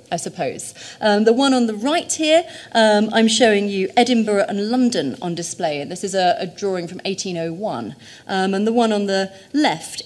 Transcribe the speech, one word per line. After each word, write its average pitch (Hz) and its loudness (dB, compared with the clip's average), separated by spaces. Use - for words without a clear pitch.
I 175 -2
suppose. 151 -8
Um, 214 4
the 226 6
one 269 4
on 247 2
the 220 -4
right 277 -2
here, 320 2
um, 220 4
I'm 226 4
showing 214 4
you 196 -2
Edinburgh 220 2
and 202 -2
London 233 0
on 175 -4
display, 165 -4
and 143 -8
this 185 -8
is 190 -6
a, 180 2
a 190 -6
drawing 180 -6
from 185 -14
eighteen 190 -6
oh 165 -4
one. 156 -8
Um, 190 0
and 202 0
the 226 2
one 226 2
on 202 0
the 190 -2
left 240 -2